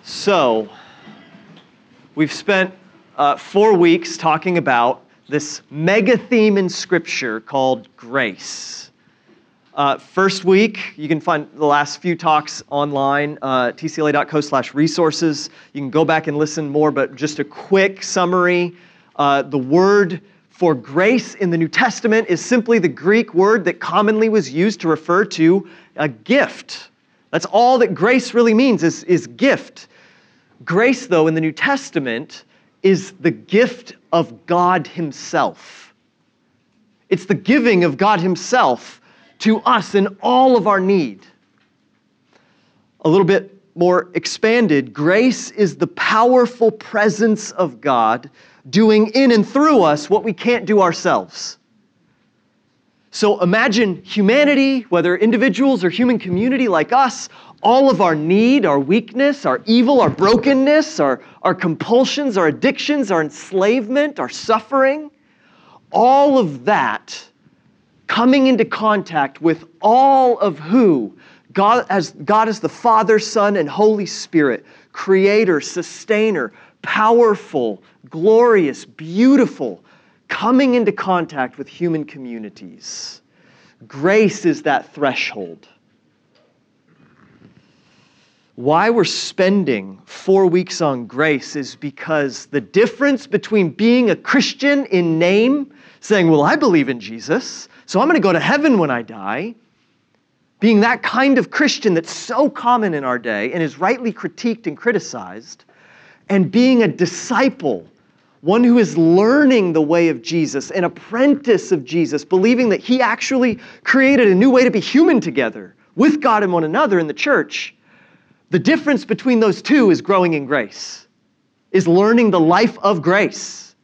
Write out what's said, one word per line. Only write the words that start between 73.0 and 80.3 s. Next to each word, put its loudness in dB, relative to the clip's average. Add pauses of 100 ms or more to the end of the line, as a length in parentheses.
Son, 0
and 0
Holy 0
Spirit, -2 (280)
creator, 2
sustainer, -4 (300)
powerful, 0 (280)
glorious, 2
beautiful, 0 (460)
coming 0